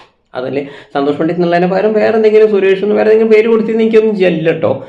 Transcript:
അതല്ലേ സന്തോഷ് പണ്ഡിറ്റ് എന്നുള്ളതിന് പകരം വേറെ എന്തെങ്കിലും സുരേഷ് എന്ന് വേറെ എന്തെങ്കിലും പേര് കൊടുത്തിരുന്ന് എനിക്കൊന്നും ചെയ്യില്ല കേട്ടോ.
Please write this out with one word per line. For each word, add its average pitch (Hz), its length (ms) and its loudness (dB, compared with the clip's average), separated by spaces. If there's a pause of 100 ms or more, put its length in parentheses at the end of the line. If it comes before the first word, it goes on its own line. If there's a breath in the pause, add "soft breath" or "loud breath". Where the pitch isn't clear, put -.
(380 loud breath)
അതല്ലേ 131 240 -6 (320 loud breath)
സന്തോഷ് 143 240 -2
പണ്ഡിറ്റ് 170 220 -2
എന്നുള്ളതിന് 175 320 0
പകരം 214 260 0
വേറെ 220 200 0
എന്തെങ്കിലും 214 360 4
സുരേഷ് 190 300 0
എന്ന് 208 140 0
വേറെ 214 100 0
എന്തെങ്കിലും 220 260 2
പേര് 220 180 4
കൊടുത്തിരുന്ന് 220 320 0
എനിക്കൊന്നും 214 360 2
ചെയ്യില്ല 165 320 0
കേട്ടോ. - 200 -2 (160 loud breath)